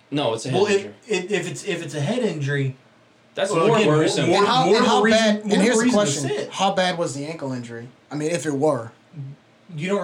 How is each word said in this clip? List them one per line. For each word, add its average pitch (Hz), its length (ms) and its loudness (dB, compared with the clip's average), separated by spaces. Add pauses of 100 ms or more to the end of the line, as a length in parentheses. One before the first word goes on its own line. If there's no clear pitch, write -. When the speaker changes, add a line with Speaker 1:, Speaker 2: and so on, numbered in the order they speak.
(100)
Speaker 1:
No, 135 220 -2
it's 117 140 -6
a 131 40 -4
head 170 120 0
Speaker 2:
Well, 214 100 2
Speaker 1:
injury. 202 220 -2 (120)
Speaker 2:
it, 180 180 -4
it, 190 80 -10
if 170 180 -2
it's, 139 140 -12
if 170 180 -6
it's 143 120 -10
a 151 60 -6
head 214 200 -2
injury, 143 560 -2 (580)
Speaker 1:
That's - 180 -2
Speaker 2:
well, 165 140 2
Speaker 1:
more 226 100 4
Speaker 2:
again, 214 120 4
Speaker 1:
worrisome. 156 420 2
Speaker 2:
more, 196 80 4
Speaker 3:
And 202 80 4
how, - 180 4
Speaker 2:
more 196 120 4
Speaker 3:
and 247 100 4
Speaker 2:
of 214 40 4
a 214 40 4
Speaker 3:
how 202 80 4
Speaker 2:
reason, 220 160 4 (180)
Speaker 3:
bad, 208 80 -8
Speaker 2:
more 202 100 -2
Speaker 3:
and 190 80 4
here's 240 140 4
Speaker 2:
of 226 60 2
a 247 80 2
Speaker 3:
the 208 60 2
Speaker 2:
reason - 20 4 (240)
to 135 40 -2
Speaker 3:
question. - 20 -4 (180)
Speaker 2:
sit. - 60 -14
Speaker 3:
How 190 200 0
bad 180 240 0
was 165 180 -4
the 143 120 -8
ankle 151 260 -8
injury? 120 360 -10 (220)
I 135 40 -10
mean, 151 160 -4
if 170 160 -4
it 151 80 -2
were. 135 380 -2 (840)
Speaker 2:
You 165 140 -6
don't 202 140 0